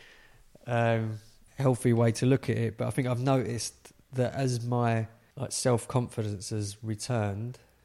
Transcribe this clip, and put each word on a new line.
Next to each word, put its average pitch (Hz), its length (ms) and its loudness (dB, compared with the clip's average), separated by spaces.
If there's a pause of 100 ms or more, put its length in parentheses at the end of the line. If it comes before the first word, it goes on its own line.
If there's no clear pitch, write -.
(640)
um, 113 540 0 (380)
healthy 127 340 2
way 117 220 4
to - 120 0
look 131 240 2
at 113 80 0
it, 113 200 -2
but 120 100 -4
I 117 40 -4
think 127 180 -2
I've 120 100 0
noticed 123 720 -2 (220)
that 123 200 0
as 123 320 -2
my, 117 420 0 (280)
like, - 160 -8
self-confidence 113 1000 -2
has 104 300 -4
returned, 110 800 -4 (260)